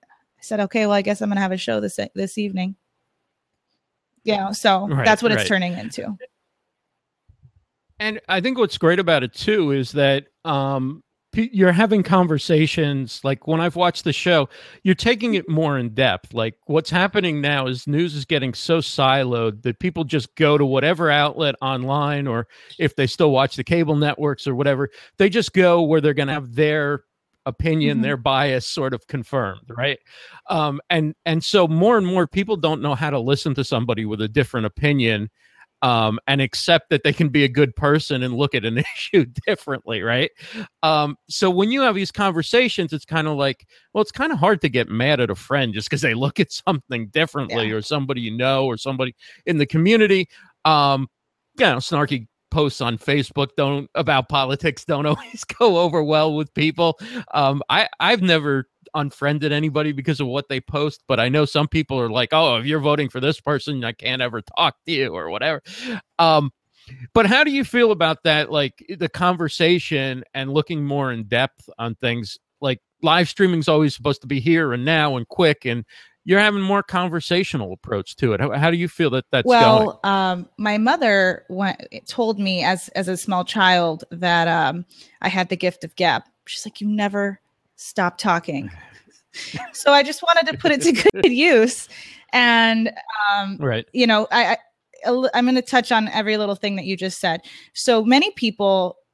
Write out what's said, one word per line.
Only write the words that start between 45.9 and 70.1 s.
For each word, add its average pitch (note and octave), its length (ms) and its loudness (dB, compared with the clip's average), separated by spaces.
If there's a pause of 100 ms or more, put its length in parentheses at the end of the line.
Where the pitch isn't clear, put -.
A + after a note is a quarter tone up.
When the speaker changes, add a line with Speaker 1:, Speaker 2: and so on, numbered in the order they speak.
Speaker 2:
they B2 120 0
look C3 280 -4
at - 100 -2
something B2+ 560 -4
differently B2+ 640 -2
Speaker 1:
Yeah. A2 60 -4
Speaker 2:
or G#2+ 60 -4
somebody C3+ 380 -4
you A2+ 160 -6
know C3+ 300 0
or B2 100 -2
somebody C3 400 -6 (300)
in E3+ 120 0
the C#3+ 80 2
community. F#3+ 640 4 (380)
Um, C#3 420 2 (500)
you B3 80 2
know, C3+ 120 2
snarky C#3 500 -2 (240)
posts D3 300 -2
on A#2+ 160 -4
Facebook C#3 580 -2
don't, C#3+ 400 -2
about C3+ 320 0
politics C#3 560 -2
don't D3 220 -2
<laughs> - 0 -
always - 400 -4
go G#3 320 2
over E3+ 260 2
well D#3 320 2
with D3+ 200 -4
people. D#3 440 2 (340)
Um, C#3 360 2
I, F3+ 180 2 (140)
I've G3 200 2
never D3 460 2 (280)
unfriended D3 560 -2
anybody D3+ 400 -2
because C#3 280 -4
of C#3 60 -2
what C3 240 -4
they C3 100 -4
post, D3 480 -6
but A#2+ 120 2
I A#2+ 100 2
know D3 160 4
some C#3+ 220 0
people C3+ 320 -2
are A#2 100 -2
like, A#2 220 0
"Oh, D#3 240 4
if A#2 100 -2
you're D3+ 140 -2
voting D3 280 0
for B2+ 120 -8
this C#3+ 200 -2
person, C#3 440 -4
I A#2 80 -4
can't B2+ 280 -6
ever A#2+ 220 -4
talk - 360 -2 (100)
to E3 40 -4
you," C3 220 -2
or E2 160 -8
whatever. C3+ 320 -4 (560)
Um, D#3 320 4 (640)
but A3 140 4
how C4 160 4
do D4+ 80 -2
you C#4 120 0
feel A#3+ 280 2
about D#3+ 320 -2
that? D3+ 280 2
Like, C#3+ 320 -4 (140)
the D#3+ 100 -4
conversation E3 1160 0 (100)